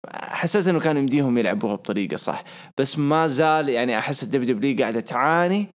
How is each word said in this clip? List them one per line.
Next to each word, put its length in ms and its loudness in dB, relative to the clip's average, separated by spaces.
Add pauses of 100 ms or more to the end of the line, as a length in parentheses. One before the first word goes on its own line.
(140)
حسيت 540 -2
إنه 120 2
كان 160 2
يمديهم 420 2
يلعبوها 360 0
بطريقة 420 -4
صح، 280 -4 (340)
بس 200 0
ما 280 2
زال 420 2
يعني 300 0
أحس 240 -2
ال 80 -8
دبليو 240 0
دبليو 160 0
إي 120 0
قاعدة 180 0
تعاني 760 0